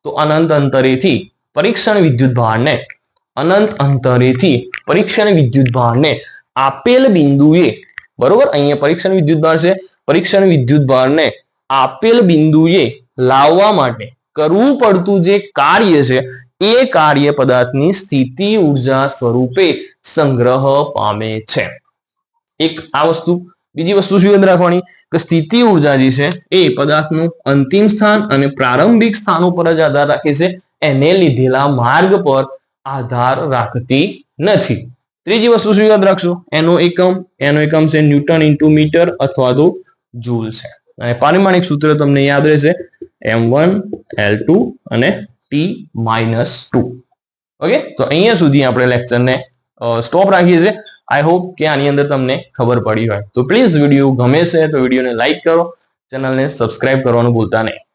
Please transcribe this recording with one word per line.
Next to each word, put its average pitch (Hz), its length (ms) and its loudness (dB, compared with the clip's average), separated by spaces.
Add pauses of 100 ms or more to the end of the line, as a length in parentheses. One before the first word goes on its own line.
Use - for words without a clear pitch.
તો 147 60 -8
અનંત 156 420 0
અંતરેથી 131 800 0 (220)
પરીક્ષણ 208 460 0
વિદ્યુતભારને, 123 840 0 (520)
અનંત 196 380 0
અંતરેથી 127 960 0 (160)
પરીક્ષણ 208 480 0
વિદ્યુતભારને 127 880 0 (360)
આપેલ 262 520 2
બિંદુએ, 151 760 2 (360)
બરોબર? 190 280 2
અહીંયા 143 300 0
પરીક્ષણ 160 340 -2
વિદ્યુતભાર 160 480 0
છે, 175 180 0 (300)
પરીક્ષણ 190 380 0
વિદ્યુતભારને 139 880 2 (380)
આપેલ 135 500 0
બિંદુએ 160 840 2 (160)
લાવવા 147 540 2
માટે 123 440 -4 (160)
કરવું 208 460 0
પડતું 196 440 2
જે 196 160 2
કાર્ય 160 640 2
છે 127 240 -2 (320)
એ 233 240 2
કાર્ય 151 460 2
પદાર્થની 135 640 0
સ્થિતિ 160 640 -4
ઉર્જા 135 500 0
સ્વરૂપે 127 800 -2 (200)
સંગ્રહ 135 800 0 (120)
પામે 107 440 -4
છે. 104 400 -6 (800)
એક 160 200 -4 (140)
આ 143 100 0
વસ્તુ. 175 460 -4 (240)
બીજી 165 180 -4
વસ્તુ 202 260 0
શું 190 140 2
યાદ 196 120 4
રાખવાની? 180 360 2
કે - 380 -10
સ્થિતિ 165 440 0
ઉર્જા 156 340 2
જે 131 140 2
છે 143 200 -2 (220)
એ 170 220 2
પદાર્થનું 156 540 -2 (180)
અંતિમ 139 400 2
સ્થાન 214 340 2
અને 139 260 0
પ્રારંભિક 185 680 2
સ્થાન 170 260 -2
ઉપર 175 300 0
જ 160 80 0
આધાર 143 280 0
રાખે 151 260 -2
છે, 180 260 -2 (220)
એને 147 300 2
લીધેલા 135 560 2
માર્ગ 143 460 0
પર 139 300 0 (400)
આધાર 127 640 -4
રાખતી 127 760 -4 (160)
નથી. 185 360 0 (480)
ત્રીજી 220 240 0
વસ્તુ 214 240 2
શું 208 120 4
યાદ 214 200 2
રાખશો? 175 480 -2
એનો 160 280 0
એકમ, 180 440 0 (160)
એનો 147 200 0
એકમ 156 260 0
છે 151 140 0
ન્યૂટન 147 420 2
into 151 260 2
મીટર 156 400 2 (120)
અથવા 135 320 0
તો 147 260 2 (360)
જૂલ 117 360 -6
છે. - 360 -20 (120)
અને 120 140 -4
પારિમાણિક 180 520 2
સૂત્ર 151 300 0
તમને 143 300 0
યાદ 143 220 0
રહેશે 151 280 2 (480)
એમ 113 280 0
વન, 175 320 0 (360)
એલ 104 260 -2
ટુ 214 340 0 (120)
અને 127 320 -2 (280)
ટી 165 440 -4
માઇનસ 113 800 -4
ટુ. - 320 -4 (560)
ઓકે, 196 180 -2
તો - 260 -6
અહીંયા 196 300 0
સુધી 147 300 2
આપણે 123 220 0
લેક્ચરને, 123 580 -2 (340)
અ, 117 220 -4
સ્ટોપ 180 300 0
રાખીએ 180 300 4
છીએ. 196 120 0 (460)
I 143 40 0
hope 180 360 -2
કે 156 80 -2
આની 143 220 0
અંદર 143 200 0
તમને 135 360 -4 (100)
ખબર 120 280 0
પડી 107 260 -2
હોય. 101 140 -4 (120)
તો 123 100 -2
પ્લીઝ 196 320 2
વિડીયો 143 360 2
ગમે 131 320 2
છે 165 220 0
તો 147 120 -2
વિડીયોને 127 340 -2
લાઈક 127 320 -2
કરો, 170 300 0 (360)
ચેનલને 131 380 -4
સબસ્ક્રાઇબ 131 560 -2
કરવાનું 120 280 2
ભૂલતા 113 300 -2
નહીં. 110 140 -6 (180)